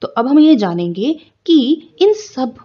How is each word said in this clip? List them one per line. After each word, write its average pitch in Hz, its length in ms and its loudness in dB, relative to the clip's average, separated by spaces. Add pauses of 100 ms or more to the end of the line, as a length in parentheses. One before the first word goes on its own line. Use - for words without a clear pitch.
तो - 60 -6
अब 240 200 -4
हम 285 120 2
ये 311 160 6
जानेंगे 175 560 -4 (340)
कि 302 560 0
इन 415 120 2
सब 262 400 -8 (120)